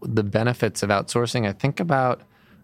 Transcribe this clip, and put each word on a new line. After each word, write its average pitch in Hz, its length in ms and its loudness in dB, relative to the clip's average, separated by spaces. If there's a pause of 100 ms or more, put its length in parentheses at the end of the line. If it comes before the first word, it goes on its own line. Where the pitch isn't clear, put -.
the 110 200 0
benefits 110 600 0
of 104 80 2
outsourcing, 113 580 0
I 98 40 -2
think 131 280 -4
about 135 400 0 (440)